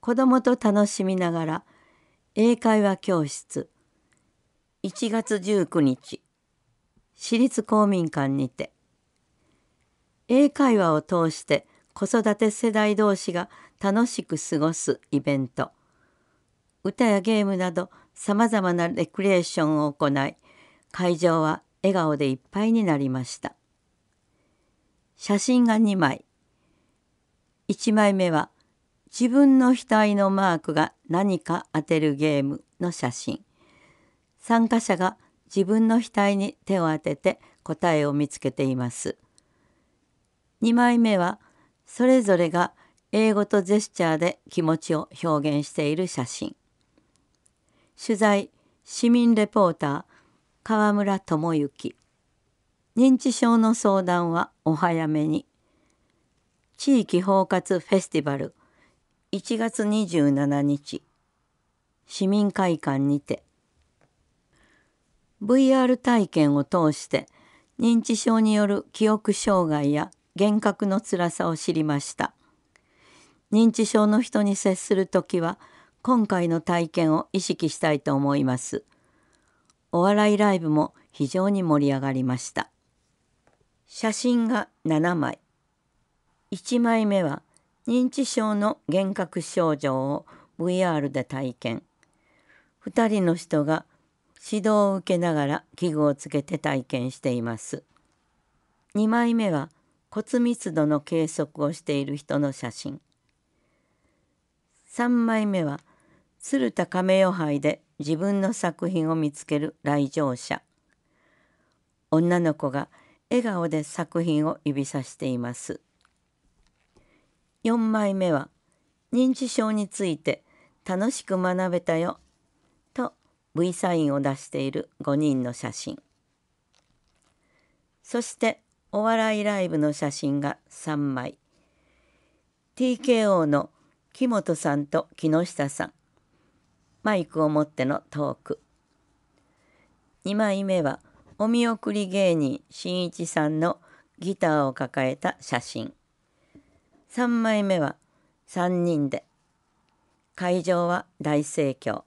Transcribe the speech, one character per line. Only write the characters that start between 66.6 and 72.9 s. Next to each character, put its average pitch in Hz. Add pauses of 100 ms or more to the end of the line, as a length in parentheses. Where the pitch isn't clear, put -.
通 160
し -
て、 - (520)
認 233
知 226
症 226
に 214
よ 208
る 202
記 220
憶 214
障 190
害 147
や 147 (280)
幻 208
覚 208
の 196
辛 175
さ 175
を 165
知 -
り 160
ま 143
し -
た。 - (1200)